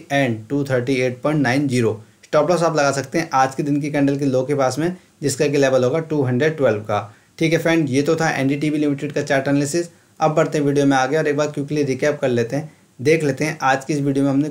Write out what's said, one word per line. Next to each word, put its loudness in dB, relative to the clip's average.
and 0
टू -2
थर्टी -2
एट -4
पॉइंट 0
नाइन 0
ज़ीरो। 0
स्टॉप 2
लॉस 2
आप 0
लगा 2
सकते -4
हैं -4
आज 2
के -4
दिन 0
की -6
कैंडल 0
के -2
लो 0
के -2
पास 0
में, -2
जिसका 0
कि 0
लेवल 4
होगा 0
टू -2
हंड्रेड 0
ट्वेल्व 2
का। -2
ठीक 2
है 2
फ्रेंड, 2
ये 2
तो 2
था 0
एनडीटीवी -2
लिमिटेड -2
का -2
चार्ट 0
एनालिसिस। 0
अब 2
बढ़ते 2
हैं 0
वीडियो 2
में 4
आगे 0
और 0
एक 0
बार 0
क्विकली -4
रिकैप -2
कर 0
लेते 0
हैं, -6
देख 2
लेते -2
हैं -4
आज 0
की -6
इस -2
वीडियो 0
में 2
हमने 0